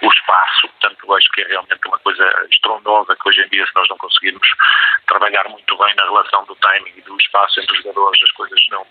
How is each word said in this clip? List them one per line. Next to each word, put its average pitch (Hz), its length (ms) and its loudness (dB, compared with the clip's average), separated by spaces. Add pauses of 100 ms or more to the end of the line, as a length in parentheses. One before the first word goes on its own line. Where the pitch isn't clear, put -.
o - 40 2
espaço, 95 600 2
portanto, - 280 -4 (100)
eu 98 80 2
acho - 160 2
que 98 100 -4
é 90 60 -6
realmente 92 400 -4
uma 95 120 -2
coisa 95 500 0
estrondosa 104 640 0
que - 140 -2
hoje 101 120 4
em 92 80 -2
dia, 95 160 -2
se - 100 -6
nós 95 140 2
não 95 80 -6
conseguirmos 95 500 -2 (600)
trabalhar 101 420 0
muito - 280 -8
bem 101 180 2
na 98 80 0
relação 98 420 0
do 98 100 -18
timing 98 400 0
e 95 60 -20
do 98 160 -18
espaço 101 420 0
entre - 160 -4
os - 80 -4
jogadores, 98 400 0
as - 80 2
coisas 95 280 -4 (100)
não 95 220 -8